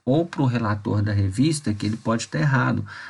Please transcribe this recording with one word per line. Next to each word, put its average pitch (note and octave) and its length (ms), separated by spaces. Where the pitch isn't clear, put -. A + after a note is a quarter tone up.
ou D3+ 220
pro D3+ 200
relator G#2+ 560
da G#2 100
revista, G#2 600
que G2+ 120
ele A2 100
pode A2+ 320
tá D3 100
errado. B2 480